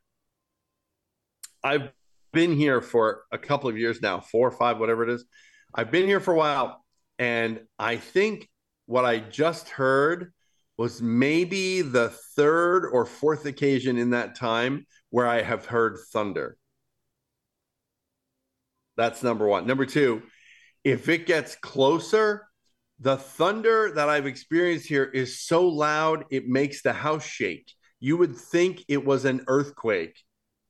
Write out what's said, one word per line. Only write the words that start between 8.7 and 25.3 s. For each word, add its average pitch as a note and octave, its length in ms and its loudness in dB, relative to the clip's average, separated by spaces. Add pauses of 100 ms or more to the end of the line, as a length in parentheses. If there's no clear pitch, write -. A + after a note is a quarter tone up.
what B2+ 180 0
I A#2+ 140 2
just D3+ 500 -4
heard C#3+ 640 0 (460)
was A2+ 240 -4
maybe F3 800 0
the B2 280 2 (260)
third E3+ 560 4
or B2 120 2
fourth D3 420 -2
occasion C3 520 0
in A#2+ 120 0
that A#2+ 260 -2
time B2 500 -2 (240)
where A#2+ 160 2
I A#2 160 2
have G#2 240 -4
heard A2+ 320 0 (140)
thunder. F#2+ 440 -4 (2500)
That's A2+ 260 -2
number A2+ 240 0
one. G2+ 200 2
Number C3+ 180 0
two, B2+ 380 0 (640)
if C3+ 260 0
it E3 160 -2
gets D#3+ 300 -2
closer, G#3 920 0 (540)
the C3+ 180 0
thunder G#3+ 720 0
that D3+ 160 0
I've D3 180 0
experienced D#3+ 600 -2
here C#3 180 2
is C3 380 -6